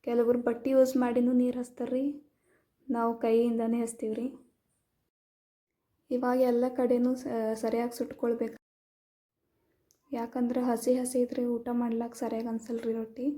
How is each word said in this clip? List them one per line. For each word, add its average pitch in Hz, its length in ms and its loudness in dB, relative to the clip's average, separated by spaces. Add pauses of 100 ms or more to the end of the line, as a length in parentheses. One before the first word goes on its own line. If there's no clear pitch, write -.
ಕೆಲವ್ರು 240 420 2
ಬಟ್ಟೆ 233 260 -2
ಯೂಸ್ 262 180 8 (120)
ಮಾಡಿನೂ 240 360 4
ನೀರು 247 220 2
ಹಚ್ತಾರ್ರಿ. 254 420 -4 (920)
ನಾವು 233 160 2 (120)
ಕೈಯಿಂದನೇ 233 600 2
ಹಚ್ತೀವ್ರಿ. 226 420 -6 (1900)
ಇವಾಗ 247 220 0 (140)
ಎಲ್ಲ 240 140 2 (140)
ಕಡೆನೂ 247 320 2 (100)
ಸ-, 220 400 -2
ಸರಿಯಾಗಿ 240 380 -2
ಸುಟ್ಕೊಳ್ಬೇಕು. 233 580 -4 (1600)
ಯಾಕಂದ್ರೆ 240 500 -2
ಹಸಿ 247 320 0
ಹಸಿ 254 260 -4
ಇದ್ರೆ 247 200 -4 (100)
ಊಟ 233 120 -8 (140)
ಮಾಡ್ಲಾಕ 233 400 -4
ಸರಿಯಾಗಿ 226 320 -4
ಅನ್ಸಲ್ರಿ 226 460 -4
ರೊಟ್ಟಿ. 247 280 -6 (100)